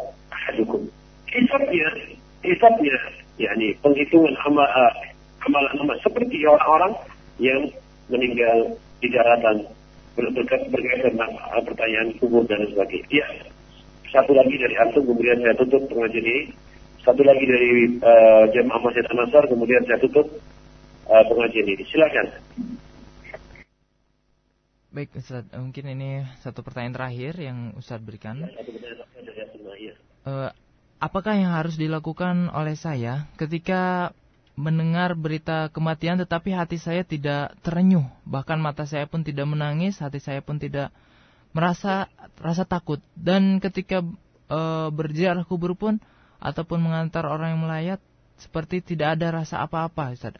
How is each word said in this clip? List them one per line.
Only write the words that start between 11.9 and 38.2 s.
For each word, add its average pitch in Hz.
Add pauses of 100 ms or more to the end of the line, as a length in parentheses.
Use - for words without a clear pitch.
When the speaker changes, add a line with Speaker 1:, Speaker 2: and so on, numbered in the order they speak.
Speaker 1:
kubur 117
dan 104
sebagainya. 95
Ya. 147 (880)
Satu 135
lagi 131
dari 113
antum, 120
kemudian 120
saya 117
tutup 131
pengajian 113
ini. 127 (480)
Satu 127
lagi 135
dari, 120
eh, 113 (100)
Jamaah 120
Masjid 120
An-Nasr, 123
kemudian 120
saya 113
tutup, 147 (800)
eh, 110
pengajian 113
ini. 98
Silakan. 143 (2750)
Speaker 2:
Baik, 143
Ustaz. 123
Mungkin 131
ini 135 (240)
satu 123
pertanyaan 123
terakhir 127
yang 123
Ustaz 123
berikan. 110
Speaker 1:
Ya, -
satu 117
pertanyaan 117
terakhir 123
dari 110
antum, 107 (200)
ya. 107 (360)
Speaker 2:
Eh, 135 (520)
apakah 190
yang 190
harus 160
dilakukan 165
oleh 151
saya 139 (160)
ketika 180 (400)
mendengar 165
berita 156
kematian 160
tetapi 180
hati 170
saya 165
tidak 143
terenyuh, 175 (160)